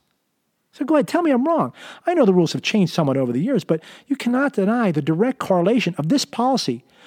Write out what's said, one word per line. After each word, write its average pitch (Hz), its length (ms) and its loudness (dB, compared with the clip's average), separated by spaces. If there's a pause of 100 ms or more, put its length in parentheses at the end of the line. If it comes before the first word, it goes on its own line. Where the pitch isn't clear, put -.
(720)
So - 100 -10
go 302 120 2
ahead, 247 120 2
tell 339 140 -2
me 320 100 2
I'm 254 140 2
wrong. 302 260 0 (340)
I 359 80 0
know 294 120 4
the 190 80 6
rules 175 200 2
have 135 80 -6
changed 196 320 0
somewhat 139 240 0
over 127 140 0
the 123 80 -2
years, 214 240 0
but 160 180 -2 (260)
you 277 80 -2
cannot 262 380 -2
deny 214 380 0
the 151 100 -2
direct 165 380 -2
correlation 185 580 0
of 156 120 -2
this 277 160 0
policy 233 580 -2 (240)